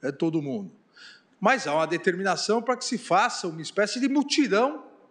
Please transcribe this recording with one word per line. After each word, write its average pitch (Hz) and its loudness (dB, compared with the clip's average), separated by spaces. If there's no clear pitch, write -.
é, 131 -4
todo 160 0
mundo, 113 -6
mas 220 2
há 147 0
uma 160 2
determinação 180 0
para 254 0
que 240 -10
se - -4
faça 202 0
uma 160 -8
espécie 202 -2
de 269 0
mutirão 269 2